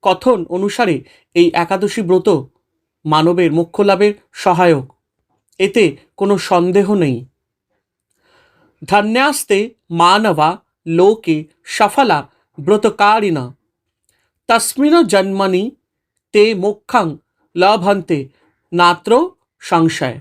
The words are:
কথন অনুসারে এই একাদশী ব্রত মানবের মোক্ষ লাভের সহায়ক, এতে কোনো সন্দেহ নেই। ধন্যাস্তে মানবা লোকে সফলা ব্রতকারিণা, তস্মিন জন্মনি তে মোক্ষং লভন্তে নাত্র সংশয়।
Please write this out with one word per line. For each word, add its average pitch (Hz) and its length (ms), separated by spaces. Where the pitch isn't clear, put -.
কথন 202 340
অনুসারে 190 480
এই 175 180
একাদশী 196 480
ব্রত 185 260
মানবের 160 480
মোক্ষ 170 280
লাভের 202 320
সহায়ক, 170 540
এতে 196 240
কোনো 202 220
সন্দেহ 180 560
নেই। 147 220
ধন্যাস্তে 214 760
মানবা 170 600
লোকে 175 500
সফলা - 540
ব্রতকারিণা, 208 840
তস্মিন 262 460
জন্মনি 190 520
তে 208 80
মোক্ষং 202 520
লভন্তে 185 600
নাত্র 175 400
সংশয়। 160 580